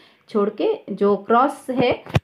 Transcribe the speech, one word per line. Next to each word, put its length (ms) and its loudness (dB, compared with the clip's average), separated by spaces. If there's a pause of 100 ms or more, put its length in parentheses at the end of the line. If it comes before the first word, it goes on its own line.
(280)
छोड़ 220 -2 (120)
के 320 -4
जो 220 0
क्रॉस 540 0
है, 220 0 (320)